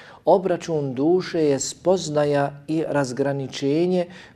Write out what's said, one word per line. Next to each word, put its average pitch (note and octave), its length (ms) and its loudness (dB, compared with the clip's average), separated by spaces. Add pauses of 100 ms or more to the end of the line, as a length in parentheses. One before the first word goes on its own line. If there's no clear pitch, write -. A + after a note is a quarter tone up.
(260)
„Obračun E3 680 0
duše E3+ 460 0
je C#3+ 200 2
spoznaja D3 1080 0
i D#3+ 200 -2
razgraničenje C#3 1160 0 (300)